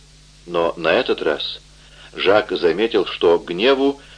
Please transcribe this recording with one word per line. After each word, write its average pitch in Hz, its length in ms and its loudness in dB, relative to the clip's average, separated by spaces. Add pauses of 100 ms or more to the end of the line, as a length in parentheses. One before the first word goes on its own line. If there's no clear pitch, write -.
(480)
Но 85 300 -2
на 80 160 0
этот - 280 0
раз - 380 -4 (560)
Жак 95 360 2
заметил, 90 540 0
что 87 320 2
гневу 131 640 0 (160)